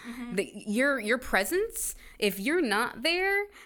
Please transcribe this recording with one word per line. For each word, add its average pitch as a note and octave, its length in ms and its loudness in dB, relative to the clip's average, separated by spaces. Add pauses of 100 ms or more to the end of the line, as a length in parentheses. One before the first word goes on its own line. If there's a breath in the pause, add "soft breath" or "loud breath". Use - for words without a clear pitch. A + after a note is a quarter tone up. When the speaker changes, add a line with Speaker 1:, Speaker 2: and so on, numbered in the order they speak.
Speaker 1:
Mm-hmm. A#3+ 260 -8
Speaker 2:
The, F#3 160 -2 (140)
your, B3+ 340 2
your G#3+ 200 0
presence, E4 720 0 (240 loud breath)
if G3 220 2
you're D4 240 2
not A3 400 0
there, F#4+ 420 2 (200 loud breath)